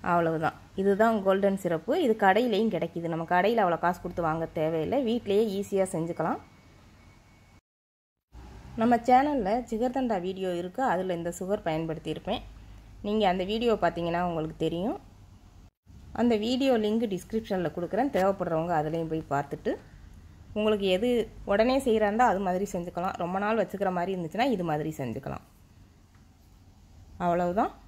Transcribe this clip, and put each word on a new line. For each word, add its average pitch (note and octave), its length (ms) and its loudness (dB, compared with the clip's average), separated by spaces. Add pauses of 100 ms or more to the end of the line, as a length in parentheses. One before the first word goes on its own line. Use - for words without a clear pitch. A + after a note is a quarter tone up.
(100)
அவ்வளவுதான். E3 480 0 (220)
இதுதான் G3+ 440 4
golden G3 380 2
சிரப்பு. E3+ 300 -2 (120)
இது A3 100 4 (100)
கடையிலையும் G#3+ 500 4
கிடைக்கிது. F3+ 380 -4
நம்ம E3 200 -2
கடையில் G3+ 300 4
அவ்வளோ E3+ 220 2
காசு F3+ 180 0
கொடுத்து F3 260 -6
வாங்க D#3+ 160 -2 (140)
தேவையில்லை. D#3+ 400 0 (100)
வீட்டிலேயே G#3+ 340 2 (140)
ஈஸியாக G3 380 0
செஞ்சுக்கலாம். E3+ 440 -2 (2500)
நம்ம A#3+ 140 4 (120)
சேனலில் B3+ 600 4
ஜிகர்தண்டா B3 460 -2 (100)
video F#3 340 -4
இருக்குது, F#3 320 -2
அதில் F3+ 260 0
இந்த E3+ 220 -4
சுகர் G3+ 260 -2
பயன்படுத்தியிருப்பேன். D#3+ 760 -4 (640)
நீங்கள் G#3 260 2
அந்த F#3 200 -2
video A3+ 220 2 (100)
பார்த்தீங்கன்னா E3+ 460 0
உங்களுக்கு D#3+ 260 -4 (100)
தெரியும். F3+ 300 -2 (1200)
அந்த A#3 140 4 (100)
video B3+ 280 2 (120)
link A3 200 2 (100)
டிஸ்கிரிப்ஷனில் F#3 600 -4
கொடுக்குறேன். F#3+ 400 -2
தேவைப்படுறவங்க F3+ 640 2
அதுலேயும் D#3 340 -2
போய் D#3+ 220 -4
பார்த்துட்டு D3+ 380 -4 (840)
உங்களுக்கு G#3+ 280 2 (100)
எது A#3 140 0 (420)
உடனே A3+ 240 4 (120)
செய்கிறா G#3+ 200 4
இருந்தால் A3 260 4
அது G3 120 0
மாதிரி F#3 300 -2
செஞ்சுக்கலாம். F3 480 -6
ரொம்ப F3 200 -4
நாள் A3 180 0
வச்சுக்கிற G3 360 -2
மாதிரி F#3 160 -2
இருந்துச்சுன்னா F#3 400 -2
இது F3+ 160 -2
மாதிரி D3+ 220 -2 (100)
செஞ்சுக்கலாம். C3+ 420 -6 (1800)
அவ்வளவுதான். F3 480 2 (140)